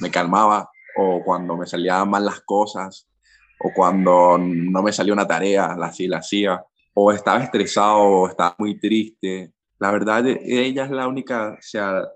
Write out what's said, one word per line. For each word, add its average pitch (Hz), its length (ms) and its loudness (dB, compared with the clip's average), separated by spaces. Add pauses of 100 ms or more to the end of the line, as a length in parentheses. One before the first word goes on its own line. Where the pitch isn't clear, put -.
me 90 100 -6
calmaba, 95 580 2 (280)
o 92 280 0
cuando 87 320 -4
me 87 100 -8
salían 92 420 -2
mal 101 160 0
las 101 160 -4
cosas, 101 680 -4 (540)
o 92 140 -4
cuando 90 640 4
no 90 440 0
me 104 100 0
salía 101 200 0
una 101 140 0
tarea, 90 500 0
la, 82 160 -8
sí, 92 160 -6
la 87 100 -4
hacía, 98 460 -4 (300)
o 101 180 6
estaba 101 320 0
estresado, 104 540 2
o 98 300 4
estaba 87 300 -2
muy 104 220 -4
triste. 104 720 -4 (260)
La 98 140 -2
verdad, 107 340 0
e-, 127 400 -2
ella 135 180 -4
es 135 60 -10
la 131 160 -4
única, 127 440 -6
o - 120 -20
sea, 98 400 -4 (140)